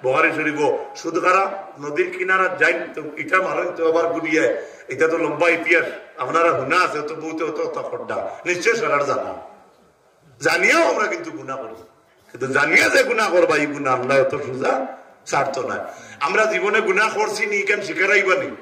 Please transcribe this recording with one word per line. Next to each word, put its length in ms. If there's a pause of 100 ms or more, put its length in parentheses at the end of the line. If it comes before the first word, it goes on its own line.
বুখারী 340
শরীফ, 220 (400)
সুদ 240
খারা 200 (400)
নদীর 320
কিনারা 320 (140)
যাই 140 (200)
তো 60 (220)
ইটা 220
মারেন 300
তো 60 (100)
আবার 220
গুলিয়ায়। 380 (420)
এটা 180
তো 140
লম্বা 220 (100)
ইতিহাস। 300 (360)
আপনারা 340
হুনা 280
আছে 140 (100)
তো 120
বউতে 280
অত 160
কথা 240
খড্ডা। 280 (300)
নিশ্চয় 340
সারার 280
জানা। 220 (1080)
জানিয়াও 500
আমরা 220
কিন্তু 160 (100)
গুনাহ 240
করি। 120 (540)
কিন্তু 180 (100)
জানিয়া 360
যে 160
গুনাহ 260
করবা, 280
এই 120
গুনাহ 240
আল্লাহ 160 (100)
অত 80 (120)
সোজা 260 (580)
ছাড়তো 400
না। 80 (500)
আমরা 160 (100)
জীবনে 260 (100)
গুনাহ 180 (120)
করছি 320
নি, 60 (120)
কেন 180
শিকার 280
আইবা 260
নি? 80 (120)